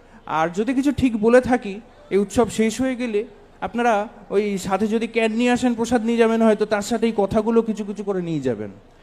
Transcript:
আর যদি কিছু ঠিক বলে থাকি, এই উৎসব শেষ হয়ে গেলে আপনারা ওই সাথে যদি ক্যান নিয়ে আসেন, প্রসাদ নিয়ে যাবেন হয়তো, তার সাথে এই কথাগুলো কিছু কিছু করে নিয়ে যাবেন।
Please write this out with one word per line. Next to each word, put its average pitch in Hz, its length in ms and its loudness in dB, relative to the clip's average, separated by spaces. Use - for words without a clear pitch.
আর 160 300 -2
যদি 220 180 -2
কিছু 269 180 0
ঠিক 233 260 0
বলে 233 240 6
থাকি, 233 400 -2
এই 185 80 0
উৎসব 208 320 2
শেষ 220 320 -2
হয়ে 262 140 -2
গেলে 226 300 -4
আপনারা 214 460 0
ওই 202 280 0
সাথে 190 300 -2
যদি 220 200 -2
ক্যান 226 240 0
নিয়ে 247 200 2
আসেন, 247 220 2
প্রসাদ 226 320 0
নিয়ে 233 120 2
যাবেন 226 240 4
হয়তো, 214 240 4
তার 208 160 -2
সাথে 226 240 -2
এই 226 120 0
কথাগুলো 214 440 2
কিছু 214 220 -4
কিছু 202 200 -8
করে 196 180 -4
নিয়ে 165 180 -4
যাবেন। 110 300 -4